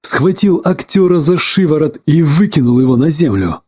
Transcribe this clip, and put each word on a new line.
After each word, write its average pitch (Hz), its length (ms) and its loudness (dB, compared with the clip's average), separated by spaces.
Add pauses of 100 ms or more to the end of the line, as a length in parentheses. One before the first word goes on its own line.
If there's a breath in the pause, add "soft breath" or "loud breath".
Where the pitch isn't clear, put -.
схватил 185 600 0
актёра 180 560 0
за 170 180 0
шиворот 156 680 -2
и 160 180 2
выкинул 147 560 0
его 127 180 2
на 147 120 2
землю. 101 580 -2